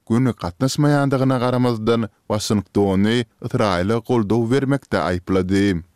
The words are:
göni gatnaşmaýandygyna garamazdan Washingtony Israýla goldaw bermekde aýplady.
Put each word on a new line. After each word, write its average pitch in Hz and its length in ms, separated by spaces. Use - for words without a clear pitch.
göni 120 200
gatnaşmaýandygyna 131 1120
garamazdan 117 680
Washingtony 104 1000
Israýla 107 560
goldaw 113 440
bermekde 135 460
aýplady. 92 840